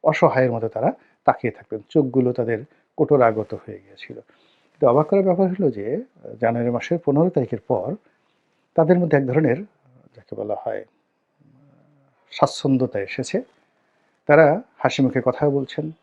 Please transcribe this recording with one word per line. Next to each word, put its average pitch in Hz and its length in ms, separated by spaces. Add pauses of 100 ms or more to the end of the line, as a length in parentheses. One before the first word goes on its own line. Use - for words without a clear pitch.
অসহায়ের 131 480
মতো 113 160
তারা 120 240 (340)
তাকিয়ে 120 260
থাকতেন, - 280 (100)
চোখগুলো 127 440
তাদের 117 260 (380)
কোটরাগত 117 560
হয়ে 101 320
গিয়েছিল। - 300
কিন্তু - 720
অবাক 143 200
করার 196 160
ব্যাপার 185 240
হলো 185 240
যে, 104 240
আহ, - 460
জানুয়ারি 120 300
মাসের 165 340
পনেরো 151 240
তারিখের 123 300
পর 120 360 (800)
তাদের 165 260
মধ্যে 156 180
এক 135 100
ধরনের 135 300 (580)
যাকে 107 200
বলা 104 240
হয় 104 260 (1500)
স্বাচ্ছন্দ্যতা 131 680
এসেছে। 131 420 (840)
তারা 156 360 (160)
হাসি 135 260
মুখে 127 220
কথা 143 240
বলছেন 139 420 (120)